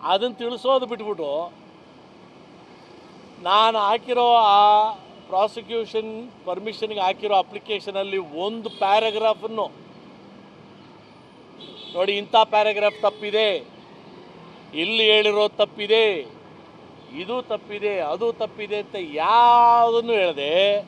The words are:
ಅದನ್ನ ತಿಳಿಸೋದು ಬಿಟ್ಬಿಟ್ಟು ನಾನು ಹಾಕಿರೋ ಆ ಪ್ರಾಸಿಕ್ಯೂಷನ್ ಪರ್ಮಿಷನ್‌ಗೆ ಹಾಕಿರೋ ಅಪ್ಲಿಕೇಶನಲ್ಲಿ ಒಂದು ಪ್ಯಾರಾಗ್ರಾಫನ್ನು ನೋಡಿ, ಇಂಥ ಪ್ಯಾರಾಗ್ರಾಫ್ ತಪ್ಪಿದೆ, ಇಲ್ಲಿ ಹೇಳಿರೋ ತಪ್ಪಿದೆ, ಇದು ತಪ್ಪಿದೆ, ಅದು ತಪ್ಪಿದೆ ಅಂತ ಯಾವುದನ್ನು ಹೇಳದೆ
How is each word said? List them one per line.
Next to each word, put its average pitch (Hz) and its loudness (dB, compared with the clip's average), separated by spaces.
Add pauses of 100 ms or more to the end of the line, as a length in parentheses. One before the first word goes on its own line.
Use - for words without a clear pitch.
ಅದನ್ನ 196 -2
ತಿಳಿಸೋದು 247 -2
ಬಿಟ್ಬಿಟ್ಟು 175 -6 (1900)
ನಾನು 220 2
ಹಾಕಿರೋ 240 0
ಆ 214 4 (360)
ಪ್ರಾಸಿಕ್ಯೂಷನ್ 220 -6 (140)
ಪರ್ಮಿಷನ್‌ಗೆ 208 -8
ಹಾಕಿರೋ 190 -2
ಅಪ್ಲಿಕೇಶನಲ್ಲಿ 196 -4
ಒಂದು 190 -8
ಪ್ಯಾರಾಗ್ರಾಫನ್ನು 214 -2 (2000)
ನೋಡಿ, 196 0
ಇಂಥ 202 -8 (100)
ಪ್ಯಾರಾಗ್ರಾಫ್ 208 0
ತಪ್ಪಿದೆ, 208 -2 (1160)
ಇಲ್ಲಿ 214 -2
ಹೇಳಿರೋ 214 4
ತಪ್ಪಿದೆ, 208 0 (1000)
ಇದು 226 -8
ತಪ್ಪಿದೆ, 208 -6
ಅದು 170 -4
ತಪ್ಪಿದೆ 208 -8
ಅಂತ 208 -12 (160)
ಯಾವುದನ್ನು 233 4
ಹೇಳದೆ 185 0